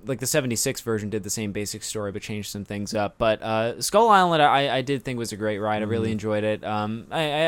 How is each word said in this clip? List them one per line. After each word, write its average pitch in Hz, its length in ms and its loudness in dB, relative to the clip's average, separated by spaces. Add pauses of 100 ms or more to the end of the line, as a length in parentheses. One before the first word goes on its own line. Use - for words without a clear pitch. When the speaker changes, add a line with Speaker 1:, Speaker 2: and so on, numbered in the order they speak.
Speaker 1:
like, 127 140 -4
the 127 80 -4
seventy-six 131 520 0
version 107 300 -2
did 101 140 -4
the 101 60 -8
same 107 200 -4
basic 104 320 -6
story 104 300 -6
but 101 100 -10
changed 104 280 -8
some 101 140 -8
things 104 300 -6
up. 101 240 -2
But, 110 240 2
uh, 110 400 -2
Skull 226 260 4
Island, 180 320 6
I, 139 360 4
I 131 60 0
did 135 220 -2
think 127 140 -4
was 113 140 -4
a 107 40 -6
great 107 220 -2
ride. 107 240 0
I 107 40 -2
really 113 200 0
Speaker 2:
Mm-hmm. 113 60 -2
Speaker 1:
enjoyed 107 320 0
it. 107 180 0
Um, 107 480 -4
I, 156 120 -4
I 151 260 -2